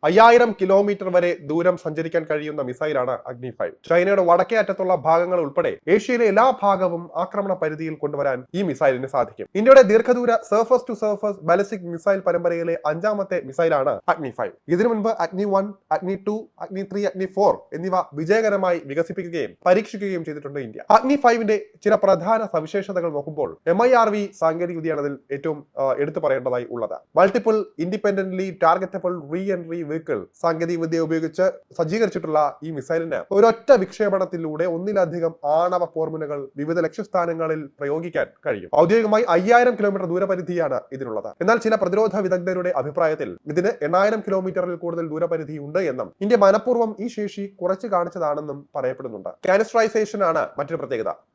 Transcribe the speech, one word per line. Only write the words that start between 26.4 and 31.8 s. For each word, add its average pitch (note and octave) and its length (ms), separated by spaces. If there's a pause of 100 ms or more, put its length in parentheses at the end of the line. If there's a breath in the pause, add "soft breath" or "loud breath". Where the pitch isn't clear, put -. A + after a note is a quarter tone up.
ഉള്ളത്. A2+ 260 (200)
മൾട്ടിപ്പിൾ G#3 480 (200)
ഇൻഡിപെൻഡന്റ്ലി F#3+ 760
ടാർഗറ്റബിൾ F#3 500 (200)
റീ F#3 100 (100)
എൻട്രി E3+ 300
വെഹിക്കിൾ D3 440 (160)
സാങ്കേതിക E3 380
വിദ്യ E3 260
ഉപയോഗിച്ച് D#3+ 400 (320)
സജ്ജീകരിച്ചിട്ടുള്ള E3 640 (240)